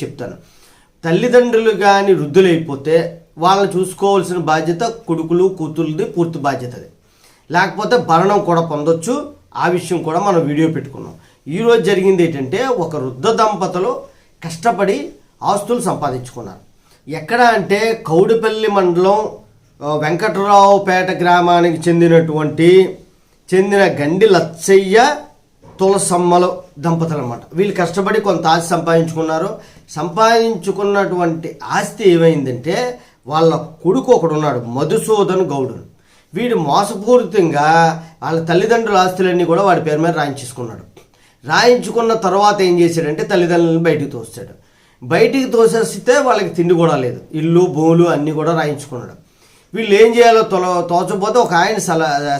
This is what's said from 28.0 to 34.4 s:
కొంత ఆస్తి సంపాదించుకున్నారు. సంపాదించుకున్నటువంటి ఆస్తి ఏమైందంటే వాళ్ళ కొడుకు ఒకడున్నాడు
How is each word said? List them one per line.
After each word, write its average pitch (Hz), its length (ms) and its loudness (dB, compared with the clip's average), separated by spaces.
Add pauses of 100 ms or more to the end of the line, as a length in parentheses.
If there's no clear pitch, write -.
కొంత 175 260 -2
ఆస్తి 165 220 0
సంపాదించుకున్నారు. 165 880 -2 (300)
సంపాదించుకున్నటువంటి 190 1700 -2 (120)
ఆస్తి 202 380 -2
ఏమైందంటే 165 920 0 (280)
వాళ్ళ 160 280 2
కొడుకు - 560 -4
ఒకడున్నాడు 151 480 0